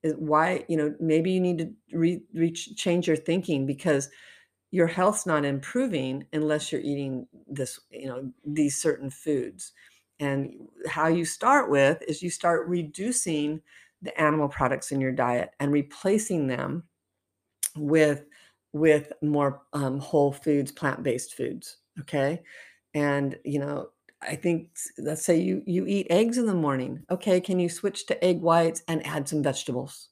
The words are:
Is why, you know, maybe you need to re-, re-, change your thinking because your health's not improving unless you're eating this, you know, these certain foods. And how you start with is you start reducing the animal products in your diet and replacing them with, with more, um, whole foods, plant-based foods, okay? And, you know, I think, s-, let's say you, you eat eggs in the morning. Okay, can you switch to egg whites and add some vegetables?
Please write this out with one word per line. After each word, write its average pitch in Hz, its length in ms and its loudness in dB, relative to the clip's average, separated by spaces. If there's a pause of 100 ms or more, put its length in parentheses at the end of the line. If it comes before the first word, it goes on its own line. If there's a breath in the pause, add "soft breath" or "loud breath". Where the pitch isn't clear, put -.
Is 156 100 0
why, 156 560 2
you 165 80 2
know, 151 220 0
maybe 165 320 2
you 185 100 2
need 180 160 2
to - 400 -8
re-, 165 260 2 (100)
re-, 165 180 0
change 175 560 -2
your 156 100 2
thinking 160 480 -2
because 139 440 0 (640 loud breath)
your 175 160 4
health's 165 380 0
not 156 180 2
improving 139 880 -2
unless 156 400 0
you're 151 100 -2
eating 139 460 -4 (200)
this, 139 320 -6 (120)
you 123 160 -12
know, 127 240 -8 (140)
these 147 360 0
certain 139 280 0
foods. - 640 -6 (460 soft breath)
And 139 340 -2 (340)
how 156 200 0
you 165 180 2
start 262 440 2
with 139 380 4
is 156 160 -6
you 180 60 -4
start - 400 0
reducing 160 920 -2 (420 soft breath)
the 156 160 -6
animal 151 280 2
products 135 440 -2
in 139 80 0
your 131 120 0
diet 120 480 0
and 143 120 0
replacing 165 760 0
them 139 360 -4 (920)
with, 151 500 2 (480 soft breath)
with 151 480 4
more, 143 400 2 (120)
um, 139 260 -2
whole 143 320 2
foods, 139 400 0
plant-based - 640 -4
foods, - 420 -8 (220)
okay? 143 420 -2 (540 loud breath)
And, 143 500 0
you 143 140 -2
know, 143 300 -6 (320)
I - 140 -6
think, 165 400 -2
s-, - 220 -12
let's 151 260 -6
say 170 160 4
you, 185 280 0
you 185 180 0
eat 196 240 0
eggs 233 280 4
in 233 100 2
the 196 80 2
morning. 143 560 -2
Okay, 180 280 2
can 180 200 0
you 175 100 2
switch - 380 -6
to - 160 -2
egg 180 180 2
whites 165 460 4
and 160 180 -2
add 143 240 -4
some 147 140 0
vegetables? 139 680 -4